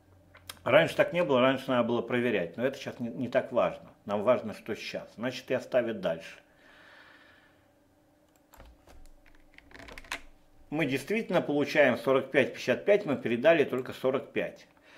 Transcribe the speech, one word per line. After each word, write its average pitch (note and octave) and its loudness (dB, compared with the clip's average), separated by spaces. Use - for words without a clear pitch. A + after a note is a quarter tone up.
Раньше C#3+ 4
так - 2
не F3 0
было, C#3 4
раньше C3 4
надо B2 2
было A#2+ 0
проверять, A#2 -2
но A#2+ -2
это C#3 -2
сейчас - -12
не, A#2 -6
не A#2+ -6
так - -2
важно. B2+ -2
Нам G#2 -4
важно, G#2+ 0
что - -10
сейчас. - -10
Значит, B2+ -10
и C3+ 0
оставить A2+ -2
дальше. E2 -6
Мы D#3 -2
действительно E3 0
получаем C#3+ 2
сорок C3 0
пять B2+ 4
пятьдесят - -2
пять, G3+ 4
мы C#3+ 0
передали C3 4
только B2+ -4
сорок C3 -2
пять. - -6